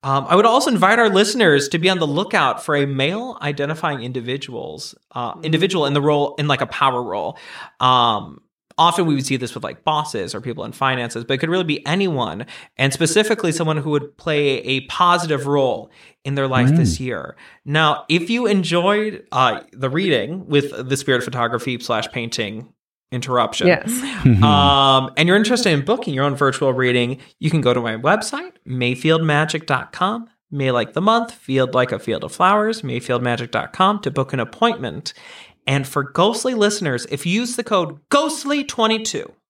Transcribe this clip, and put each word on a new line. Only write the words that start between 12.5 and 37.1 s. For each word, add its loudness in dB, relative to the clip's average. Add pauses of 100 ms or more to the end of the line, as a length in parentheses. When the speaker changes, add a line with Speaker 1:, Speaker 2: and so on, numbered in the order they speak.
Speaker 1:
and 2
specifically 2
someone 0
who -4
would -2
play 0
a -2
positive 0
role 0 (340)
in -4
their 0
life 4
Speaker 3:
Mm. 6
Speaker 1:
this 2
year. -8 (300)
Now, 2
if 0
you 0
enjoyed, 0
uh, 2 (140)
the -4
reading -2
with 0
the 0
spirit 0
photography -4
slash -4
painting -8 (400)
interruption. 0
Speaker 2:
Yes. 2
Speaker 3:
Mm-hmm. 2
Speaker 1:
Um, 6
and 2
you're 4
interested 2
in 0
booking -2
your 0
own 0
virtual 0
reading, 0 (220)
you 0
can 2
go 4
to 0
my -4
website, -2 (120)
mayfieldmagic 0
dot -4
com. -4 (240)
May -2
like 0
the -2
month, 0
field -2
like 2
a -4
field -4
of -8
flowers, 2
mayfieldmagic -2
dot -4
com 2
to -4
book -2
an -2
appointment. -4 (540)
And 0
for -2
Ghostly 0
listeners, 0